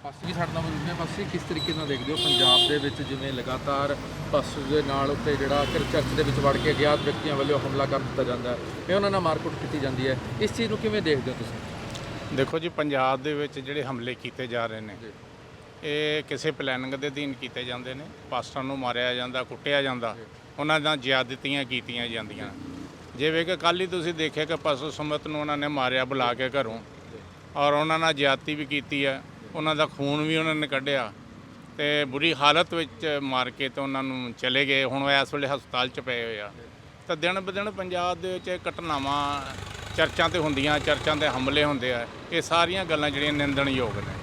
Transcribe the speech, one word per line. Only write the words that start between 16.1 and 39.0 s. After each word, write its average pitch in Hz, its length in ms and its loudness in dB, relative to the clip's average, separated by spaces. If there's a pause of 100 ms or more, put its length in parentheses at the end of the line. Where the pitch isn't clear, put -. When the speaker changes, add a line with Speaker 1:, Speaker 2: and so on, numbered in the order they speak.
Speaker 2:
ਕਿਸੇ 151 280 -2
ਪਲੈਨਿੰਗ 131 420 -2
ਦੇ 139 140 -4
ਅਧੀਨ 143 260 -4
ਕੀਤੇ 123 300 -8
ਜਾਂਦੇ 123 300 -8
ਨੇ। 139 100 -10 (280)
ਪਾਸਟਰਾਂ 131 320 -4
ਨੂੰ 135 160 -4
ਮਾਰਿਆ 123 340 0
ਜਾਂਦਾ, 123 300 -2
ਕੁੱਟਿਆ 139 380 0
ਜਾਂਦਾ, 120 360 -2
Speaker 1:
ਜੀ। 113 60 -14 (360)
Speaker 2:
ਉਹਨਾਂ 151 200 4
ਨਾਲ 151 180 2
ਜ਼ਿਆਦਤੀਆਂ 131 680 0
ਕੀਤੀਆਂ 120 420 -4
ਜਾਂਦੀਆਂ। 107 420 -8 (680)
ਜਿਵੇਂ 160 300 2
ਕਿ 175 120 0
ਕੱਲ੍ਹ 170 240 4
ਹੀ 190 60 0
ਤੁਸੀਂ 170 260 -2
ਦੇਖਿਆ 156 320 0
ਕਿ 160 100 0
ਪਰਸੋਂ 147 360 0
ਸੁਮਿਤ 151 360 -4
ਨੂੰ 151 140 -4
ਉਹਨਾਂ 147 160 0
ਨੇ 147 100 0
ਮਾਰਿਆ 131 380 2
ਬੁਲਾ 127 280 2
ਕੇ 127 160 0
ਘਰੋਂ 117 280 -2
Speaker 1:
ਜੀ। - 400 -16 (380)
Speaker 2:
ਔਰ 147 180 6
ਉਹਨਾਂ 160 260 4
ਨਾਲ 160 140 4
ਜ਼ਿਆਦਤੀ 139 420 2
ਵੀ 147 100 -4
ਕੀਤੀ 139 400 -2
ਹੈ, 135 180 0 (320)
ਉਹਨਾਂ 156 200 0
ਦਾ 151 100 4
ਖੂਨ 143 360 -2
ਵੀ 160 160 2
ਉਹਨਾਂ 160 180 2
ਨੇ 151 120 -2
ਕੱਢਿਆ 135 460 0 (640)
ਤੇ 147 280 2
ਬੁਰੀ 143 280 2
ਹਾਲਤ 147 400 6
ਵਿੱਚ 156 480 -2
ਮਾਰ 131 280 0
ਕੇ 135 200 -4
ਤੇ 139 120 -6
ਉਹਨਾਂ 135 220 -2
ਨੂੰ 131 300 -6
ਚਲੇ 127 320 2
ਗਏ। 135 180 4
ਹੁਣ 135 200 0
ਉਹ 139 80 4
ਇਸ 139 220 4
ਵੇਲੇ 143 140 0
ਹਸਪਤਾਲ 127 420 0
'ਚ 127 100 -8
ਪਏ 120 240 -4
ਹੋਏ 113 160 -4
ਆ। 104 120 -8 (560)
ਤਾਂ 170 100 -2
ਦਿਨ 180 220 0
ਬ 190 120 -6
ਦਿਨ 202 200 -4
ਪੰਜਾਬ 180 500 -2
ਦੇ 185 120 -4
ਵਿੱਚ 180 140 -8
ਇਹ 180 120 -4 (100)
ਘਟਨਾਵਾਂ, 143 720 0 (560)